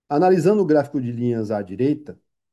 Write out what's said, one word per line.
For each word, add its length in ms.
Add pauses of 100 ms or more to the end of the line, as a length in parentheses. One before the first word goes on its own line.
Analisando 520
o 40
gráfico 340
de 100
linhas 400
à 120
direita, 580 (340)